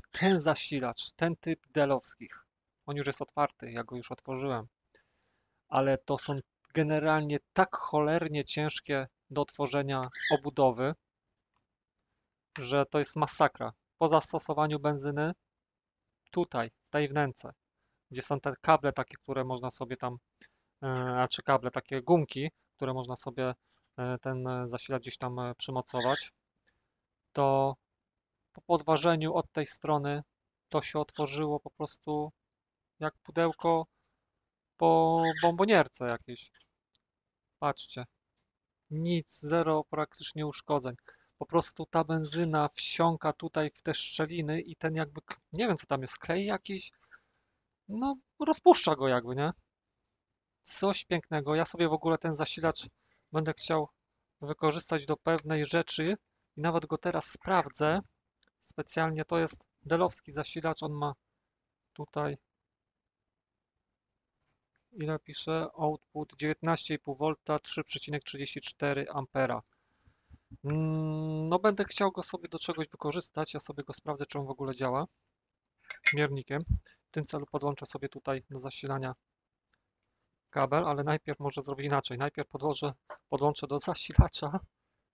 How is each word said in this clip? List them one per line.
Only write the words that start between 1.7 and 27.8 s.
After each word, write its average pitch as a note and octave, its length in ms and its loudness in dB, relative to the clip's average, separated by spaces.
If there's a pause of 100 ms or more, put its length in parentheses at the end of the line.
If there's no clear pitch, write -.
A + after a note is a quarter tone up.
On C#3+ 100 -6
już C#3+ 120 -2
jest C#3 140 -4
otwarty, C#3+ 500 -2
ja A#2 120 -6
go A#2+ 120 -12
już A#2+ 160 -10
otworzyłem. B2+ 560 -4 (1000)
Ale C3+ 280 4
to C#3 200 -2
są C#3+ 220 -4 (340)
generalnie D3+ 640 2 (140)
tak - 220 4
cholernie D3+ 720 2
ciężkie C#3+ 640 -2 (220)
do C#3+ 120 0
otworzenia C#3 600 -2 (300)
obudowy, C#3 640 4 (1600)
że C3+ 260 2
to - 140 0
jest C#3+ 160 -2
masakra. D3 580 2 (240)
Po E3 100 4
zastosowaniu D3+ 720 2
benzyny D3 540 0 (1000)
tutaj, B2 400 -2 (160)
w - 20 -20
tej D3 200 2
wnęce, C#3 440 -2 (580)
gdzie B2+ 100 -8
są C#3+ 180 -4
te C#3 220 -2
kable C#3+ 320 4
takie, - 240 -6
które C3+ 260 -4
można B2+ 280 -6
sobie B2 260 -8
tam, B2 200 -6 (640)
e, C#3 40 -4 (340)
a B2+ 60 4
czy - 160 -6
kable, B2 280 2
takie C3+ 300 -6
gumki, C#3+ 500 2 (240)
które C3 180 -4
można B2+ 220 -6
sobie, B2+ 400 -4 (420)
e, B2+ 200 -4
ten, B2+ 300 -4
e, B2+ 200 -4
zasilacz B2 340 -6
gdzieś - 160 -12
tam, B2 220 -6
e, B2 160 -6
przymocować, B2+ 760 -2 (1000)
to C#3 420 2 (800)